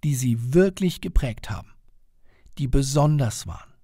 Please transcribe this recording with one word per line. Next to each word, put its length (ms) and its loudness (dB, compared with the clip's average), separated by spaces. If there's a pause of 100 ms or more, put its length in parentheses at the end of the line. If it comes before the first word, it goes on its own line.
die 100 0
Sie 400 -2
wirklich 460 2
geprägt 500 -2
haben, 220 -10 (840)
die 100 -4
besonders 800 2
waren. 220 -14 (160)